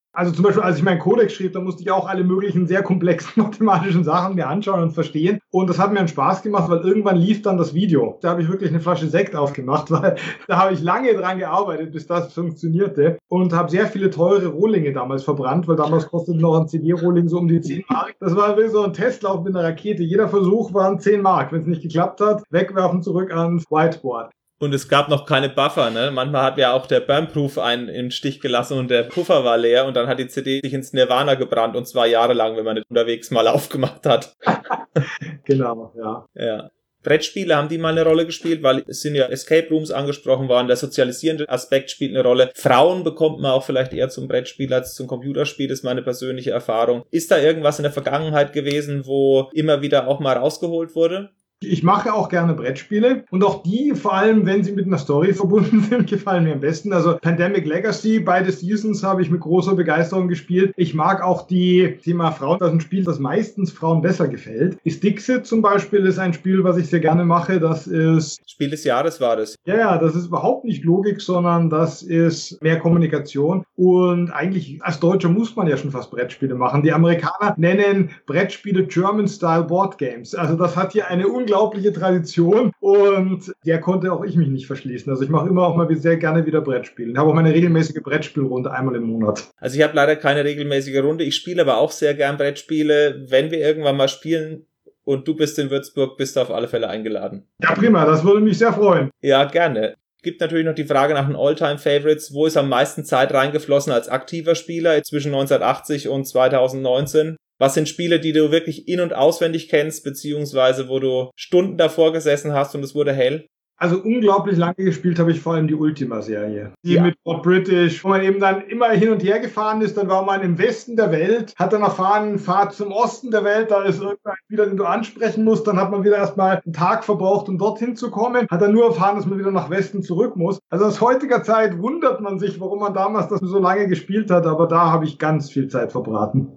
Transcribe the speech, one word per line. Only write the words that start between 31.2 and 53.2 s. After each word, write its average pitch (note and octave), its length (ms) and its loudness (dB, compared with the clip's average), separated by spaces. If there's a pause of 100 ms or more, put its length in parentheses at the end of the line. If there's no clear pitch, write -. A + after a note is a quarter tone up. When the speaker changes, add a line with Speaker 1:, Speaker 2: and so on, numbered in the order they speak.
Speaker 2:
gebrannt A#2 420 -2
und A#2+ 120 -6
zwar A#2+ 180 2
jahrelang, A#2 500 2
wenn A2 80 -4
man A2 120 -2
nicht G#2+ 120 -6
unterwegs A#2 440 -2
mal A#2 160 2
<laughs> - 0 -
aufgemacht - 580 -2
hat. - 340 0
Speaker 1:
<laughs> - 1040 -6
Genau, A#2 540 -2
ja. A2+ 360 -10
Speaker 2:
Ja. A2+ 360 -8 (320)
Brettspiele, D#3+ 540 0
haben D3+ 120 -2
die E3 100 -6
mal D#3+ 120 -4
eine D#3+ 140 0
Rolle D#3+ 200 2
gespielt? E3 380 -6
Weil C3+ 240 2
es - 160 -12
sind D3 140 -4
ja C3 100 2
Escape D#3+ 440 0
Rooms D#3 200 -2
angesprochen C3+ 580 -2
worden, B2 200 2
der B2 80 4
sozialisierende D3 760 -2
Aspekt C3+ 400 -2
spielt C3+ 220 -6
eine B2+ 100 0
Rolle. B2+ 320 4
Frauen E3+ 480 4
bekommt D#3 380 0
man C3+ 100 0
auch C3+ 140 0
vielleicht C3 280 -2
eher C3 160 -2
zum C3+ 200 -12
Brettspiel B2+ 440 -4
als B2+ 220 -2
zum B2+ 140 -12
Computerspiel, C#3 640 -6
ist C3+ 140 -8
meine B2+ 180 -4
persönliche B2+ 500 -6
Erfahrung. A#2+ 580 0
Ist E3 220 -2
da F3 60 6
irgendwas D3 420 2
in - 20 -4
der C#3+ 100 -2
Vergangenheit C#3+ 600 -2
gewesen, C#3+ 520 -4
wo C3+ 480 2
immer D3+ 300 0
wieder C#3+ 240 2
auch C#3 140 -2
mal C3 160 0
rausgeholt D#3+ 580 -4
wurde? F3+ 360 -2 (400)
Speaker 1:
Ich D#3+ 120 0
mache G3+ 300 2
auch G3+ 160 -2
gerne E3+ 260 0
Brettspiele G#3 760 -2